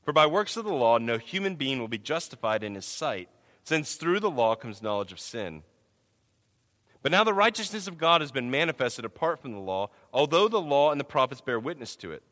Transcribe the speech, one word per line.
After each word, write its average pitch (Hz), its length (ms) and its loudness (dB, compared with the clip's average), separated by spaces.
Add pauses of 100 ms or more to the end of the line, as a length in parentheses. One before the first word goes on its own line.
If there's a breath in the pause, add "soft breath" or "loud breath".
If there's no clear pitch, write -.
For 151 100 -4
by 151 140 8
works 196 320 0
of 220 80 -8
the 202 80 -2
law, 117 240 6
no 117 220 0
human 190 380 -4
being 135 200 -4
will 117 100 -6
be 113 120 -6
justified 110 640 -4
in 104 100 -6
his 95 120 -10
sight, 107 440 -6 (340 soft breath)
since 151 300 -2
through 175 260 0
the 202 120 0
law 113 240 4
comes 107 260 -12
knowledge 101 300 -2
of 87 80 -18
sin. 87 420 -10 (1400 soft breath)
But 151 80 0
now 196 120 4
the 214 120 2
righteousness 208 500 0
of 175 140 -12
God 165 220 4
has 139 100 -6
been 123 180 -4
manifested 135 560 -2
apart 160 340 -2
from 127 120 -12
the 101 80 -10
law, 95 320 -4 (200 soft breath)
although 151 360 4
the 220 120 0
law 147 300 4
and 147 100 -2
the 139 40 -4
prophets 135 380 -2
bear 120 180 -2
witness 131 380 -8
to 82 160 -12
it. 71 180 -14